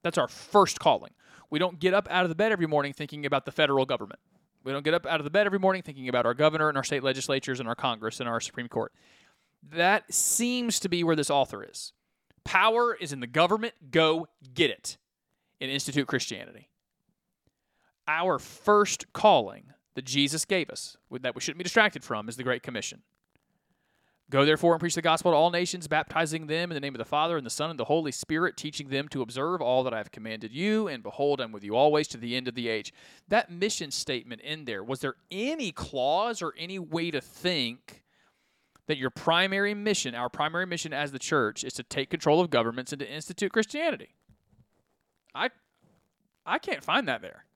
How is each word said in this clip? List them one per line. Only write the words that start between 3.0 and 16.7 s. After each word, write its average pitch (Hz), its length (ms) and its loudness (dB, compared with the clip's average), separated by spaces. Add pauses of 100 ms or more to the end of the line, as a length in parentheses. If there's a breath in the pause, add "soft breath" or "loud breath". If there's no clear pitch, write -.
about 139 200 0
the 131 60 -8
federal 139 340 4
government. 120 340 -6 (440)
We 131 80 -6
don't 139 120 -4
get 156 100 2
up 170 120 0
out 160 140 0
of 143 40 -4
the 143 60 -6
bed 202 160 4
every 196 140 0
morning 190 220 2
thinking 135 280 -10
about 123 160 2
our 120 80 4
governor 156 340 4
and 143 100 0
our 135 60 0
state 139 200 -2
legislatures 135 560 -2
and 117 100 -4
our 117 60 -2
Congress 113 440 -4
and 123 80 -4
our 117 120 -2
Supreme 120 280 -10
Court. - 240 -4 (800 soft breath)
That 180 420 2
seems 240 680 0
to 190 100 -2
be 175 140 2
where 165 120 4
this 147 140 -2
author 131 340 0
is. - 300 -14 (500)
Power 226 520 4
is 147 180 -8
in 131 60 -8
the 123 80 -6
government. 175 480 2 (160)
Go 160 360 4 (260)
get 131 180 2
it - 260 -12 (640)
and 131 80 -6
institute 139 380 -2
Christianity. - 600 -6 (1400)